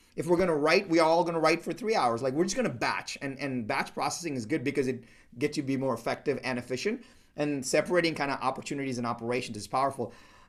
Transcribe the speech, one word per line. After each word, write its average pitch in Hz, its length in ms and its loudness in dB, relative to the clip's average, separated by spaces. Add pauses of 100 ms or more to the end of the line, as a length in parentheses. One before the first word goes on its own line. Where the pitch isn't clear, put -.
(160)
If 156 120 -4
we're 175 100 4
gonna 175 180 4
write, 156 340 4
we 165 100 6
are 160 100 8
all 170 140 6
gonna 165 160 -2
write 160 240 4
for 170 100 -4
three 220 220 -2
hours. 120 260 2
Like, 131 120 0
we're 156 100 2
just 190 120 -2
gonna 233 140 0
batch, 117 520 -4
and, 139 180 -6
and 127 280 -4
batch 139 260 -2
processing 147 420 -4
is 117 100 -6
good 135 180 -2
because 139 240 0
it 120 160 -4 (360)
gets 147 180 -2
you 147 60 0
to 131 40 -10
be 135 100 0
more 131 160 0
effective 127 500 -2
and 123 160 -4
efficient. 131 440 -4 (340)
And 147 280 -2
separating 165 500 2
kinda 139 260 -2
opportunities 131 560 -4
and 120 100 -4
operations 117 500 -4
is 101 100 -10
powerful." 131 460 -2 (360)